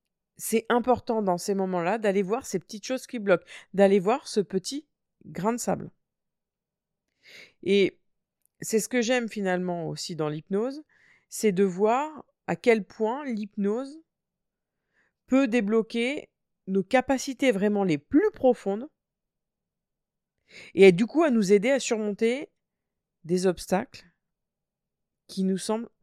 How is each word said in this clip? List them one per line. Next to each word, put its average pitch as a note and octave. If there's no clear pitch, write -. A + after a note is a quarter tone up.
c'est -
important A#3
dans F#3
ces G3
moments-là F#3
d'aller G#3
voir G#3+
ces F#3+
petites -
choses C4
qui B3+
bloquent, G3
d'aller G3
voir G#3+
ce -
petit F#3+
grain E3+
de B3
sable. -
Et G3
c'est A3
ce -
que B3
j'aime A#3
finalement F3+
aussi D3+
dans D#3
l'hypnose, G#3
c'est -
de F#3
voir A#3
à E3+
quel A3
point A#3
l'hypnose A3+
peut C4+
débloquer A3+
nos F#3+
capacités C4
vraiment G3+
les D#3+
plus F#4+
profondes A#3+
et F#3+
du F#3+
coup D4
à D#4
nous G#3+
aider G#3
à C4+
surmonter A3+
des F3+
obstacles -
qui F#3+
nous F#3+
semblent A3